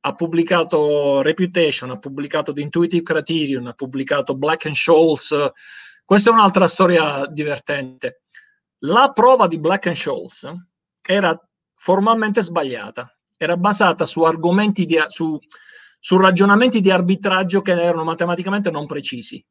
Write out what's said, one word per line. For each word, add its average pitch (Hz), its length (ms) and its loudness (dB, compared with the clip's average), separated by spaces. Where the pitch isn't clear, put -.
Ha 139 100 -4
pubblicato 160 1080 0
Reputation, 160 680 -2
ha 127 80 -10
pubblicato 143 540 -8
The 143 80 -8
Intuitive 170 420 -2
Criterion, 151 680 -4
ha 120 40 -14
pubblicato 135 640 -4
Black 151 320 -4
and 151 80 -6
Scholes. 160 580 2
Questa 202 260 4
è - 20 6
un'altra 196 340 6
storia 156 600 2
divertente. 139 960 -8
La 190 340 2
prova 240 340 6
di 165 120 -4
Black 175 280 -2
and 170 80 -2
Scholes - 560 -10
era 185 380 0
formalmente 214 680 0
sbagliata, 127 760 -8
era 165 200 -2
basata 185 480 0
su 160 180 -2
argomenti 175 600 0
di, 160 220 0
su, 156 320 -6
su - 200 0
ragionamenti 202 640 4
di 190 100 4
arbitraggio 190 720 0
che 190 100 0
erano 170 300 0
matematicamente 175 680 -4
non 147 140 -8
precisi. - 640 -10